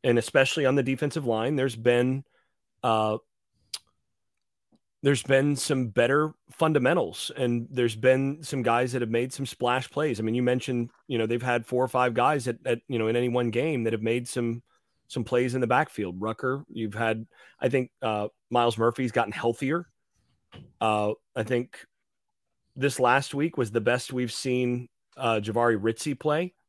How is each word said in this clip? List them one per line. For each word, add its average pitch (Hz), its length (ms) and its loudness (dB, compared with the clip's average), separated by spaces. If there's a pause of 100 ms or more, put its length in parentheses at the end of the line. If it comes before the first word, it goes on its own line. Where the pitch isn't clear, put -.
And 120 160 4
especially 135 460 2
on 131 100 4
the 139 80 4
defensive 135 440 -2
line, 117 300 0
there's 131 200 -2
been, 123 480 2 (580)
uh, 110 360 2 (1800)
there's 139 200 2
been 139 340 2
some 131 320 -2
better 139 440 2 (180)
fundamentals, 143 880 2
and 120 340 0
there's 120 260 0
been 135 460 2
some 139 200 -6
guys 120 300 0
that 127 100 -2
have 113 80 -4
made 120 220 -2
some 139 140 -8
splash 123 440 -2
plays. 143 300 -2
I - 20 -2
mean, 113 120 -2
you 123 80 0
mentioned, 123 480 -2 (160)
you 127 120 -2
know, 113 80 2
they've 120 140 -2
had 120 260 0
four 127 160 0
or 127 60 0
five 127 260 0
guys 127 340 2
at, 117 80 -4 (100)
at, 120 220 0
you 127 100 -2
know, 110 100 0
in 113 80 0
any 123 120 2
one 120 220 0
game 127 340 -2
that 113 80 0
have 110 100 -4
made 120 260 -2
some, 120 340 -4 (460)
some 123 160 -4
plays 123 300 0
in 131 60 -2
the 123 60 2
backfield. 110 540 0
Rucker, 127 480 -4
you've 110 260 -6
had, 113 320 -2 (320)
I 131 100 0
think, 127 220 0 (120)
uh, 107 260 -2 (220)
Myles 117 280 2
Murphy's 117 340 0
gotten 110 200 0
healthier. 135 540 -4 (960)
Uh, 107 320 2 (220)
I 123 100 -2
think 120 420 -4 (920)
this 135 240 -2
last 131 340 2
week 151 220 -2
was 117 140 -2
the 113 100 0
best 120 320 0
we've 127 200 -4
seen, 123 560 -2 (280)
uh, 113 240 0
Jahvaree 110 400 2
Ritzie 113 380 -2
play 160 360 -2 (140)